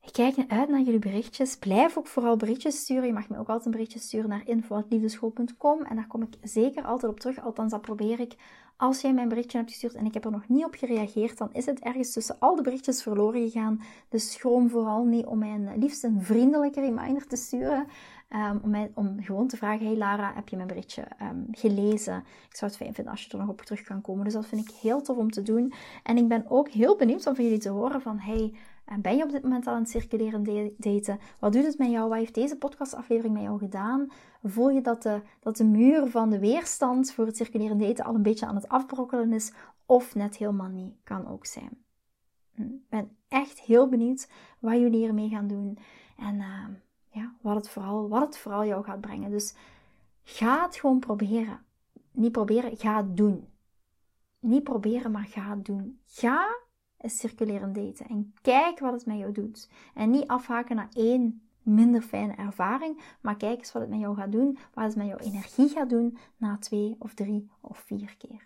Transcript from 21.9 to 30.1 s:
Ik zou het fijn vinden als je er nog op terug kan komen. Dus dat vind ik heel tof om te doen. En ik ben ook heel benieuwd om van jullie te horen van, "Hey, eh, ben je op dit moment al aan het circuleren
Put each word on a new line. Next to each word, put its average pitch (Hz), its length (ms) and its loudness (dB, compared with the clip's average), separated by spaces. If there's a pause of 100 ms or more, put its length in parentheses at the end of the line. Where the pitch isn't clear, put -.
Ik - 80 -20
zou 202 140 -6
het - 100 -18
fijn 220 140 -10
vinden - 180 -10
als - 120 -12
je - 60 -20
er 196 80 -10
nog 196 100 -4
op 208 120 -8
terug - 220 -10
kan 196 180 -10
komen. 196 240 -6
Dus 208 80 -2
dat 214 140 -4
vind 220 220 -6
ik - 60 -20
heel 254 280 0
tof 262 140 -2
om 220 140 2
te 202 120 -6
doen. 233 300 2 (300)
En 233 140 2
ik 240 120 6
ben 226 200 2
ook 285 200 4
heel 262 280 6
benieuwd 277 300 2
om 262 80 2
van 247 100 2
jullie 220 140 4
te 208 100 -4
horen 247 340 -2
van, 214 160 -6
"Hey, 214 360 -2 (300)
eh, 208 140 -10
ben 202 180 2
je 302 60 4
op 294 80 -2
dit 277 120 -4
moment 254 240 0
al 240 80 -2
aan 233 60 0
het 226 100 -2
circuleren 220 520 -2